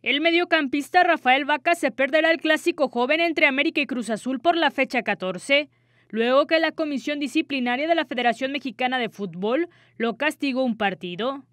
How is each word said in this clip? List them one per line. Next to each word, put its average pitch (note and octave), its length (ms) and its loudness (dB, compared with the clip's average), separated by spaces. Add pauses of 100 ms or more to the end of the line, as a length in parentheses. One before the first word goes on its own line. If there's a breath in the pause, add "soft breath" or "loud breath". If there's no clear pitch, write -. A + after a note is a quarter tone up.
El C#4 220 -2
mediocampista E4 800 2
Rafael D4 400 2
Vaca D4 300 0
se D#4 160 -2
perderá D4+ 400 2
el E4 100 0
clásico D#4 480 0
joven B3+ 320 0
entre E4 260 2
América D4 360 0
y B3+ 40 -2
Cruz A3+ 220 -6
Azul B3 320 -4
por E4+ 160 2
la D#4 140 2
fecha C4 320 -2
catorce, G#3 680 -2 (400)
luego B3 380 2
que D#4+ 120 2
la D#4+ 140 0
comisión D4 480 -4
disciplinaria C#4 680 -2
de E4 80 2
la B3 120 -2
Federación B3 440 -2
Mexicana C4 460 -4
de A#3+ 140 -2
Fútbol G#3 580 -4 (300 soft breath)
lo A#3 180 -2
castigó C#4 480 -2
un A#3 140 -2
partido G3+ 760 -4